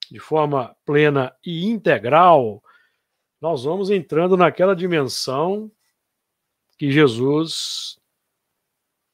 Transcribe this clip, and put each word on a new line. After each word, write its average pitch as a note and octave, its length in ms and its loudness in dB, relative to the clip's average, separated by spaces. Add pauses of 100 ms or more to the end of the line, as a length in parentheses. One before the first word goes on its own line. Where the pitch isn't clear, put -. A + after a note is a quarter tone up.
(100)
de A2 80 -20
forma D3 560 -2 (120)
plena C#3+ 580 0
e F3 220 -6
integral, D3 960 2 (760)
nós D3+ 260 -6
vamos F#3 260 -4
entrando F3+ 480 0
naquela F3+ 360 2
dimensão E3+ 960 -4 (1080)
que C#3+ 120 -2
Jesus C#3+ 1120 0 (1120)